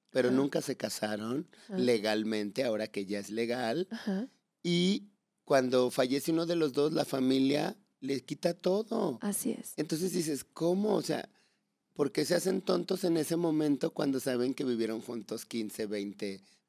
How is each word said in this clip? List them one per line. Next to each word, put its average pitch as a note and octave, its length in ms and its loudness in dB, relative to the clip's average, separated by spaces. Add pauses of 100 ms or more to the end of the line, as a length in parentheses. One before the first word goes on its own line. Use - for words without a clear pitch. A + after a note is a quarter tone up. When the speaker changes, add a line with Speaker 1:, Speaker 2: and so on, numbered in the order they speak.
(100)
Speaker 1:
pero B2 180 4
Speaker 2:
Ajá. B2+ 80 4
Speaker 1:
nunca C#3+ 240 2
se C3 160 -4
casaron A2 720 -4 (200)
Speaker 2:
Ajá. F#3+ 100 -4
Speaker 1:
legalmente, G#2+ 840 2
ahora A2 240 -2
que G2+ 180 -6
ya G2+ 140 -2
es G2 100 -12
legal. A#2+ 600 -2
Speaker 2:
Ajá. A3 380 -4 (340)
Speaker 1:
Y F3 460 2 (360)
cuando B2+ 460 4
fallece C3+ 420 0
uno E3 140 2
de E3+ 100 0
los D#3 160 2
dos, D3 200 2
la D#3 140 0
familia C3+ 720 2 (220)
le C3+ 220 -4
quita E3+ 320 -2
todo. G#3+ 680 0
Speaker 2:
Así G#3 300 -2
es. - 240 -10
Speaker 1:
Entonces D#3+ 360 -2
dices, D#3 320 -2
"¿Cómo?". F#3 520 0
O - 60 0
sea... - 260 -4 (680)
¿por C#3+ 180 0
qué D3+ 140 2
se E3+ 80 2
hacen F#3+ 280 2
tontos F3+ 420 0
en E3+ 120 4
ese D#3+ 200 0
momento D#3 580 2
cuando C3+ 260 0
saben B2+ 340 0
que D3 100 -4
vivieron A2+ 360 0
juntos A2+ 460 -8
quince, A2 400 -4
veinte, G2+ 560 -6 (260)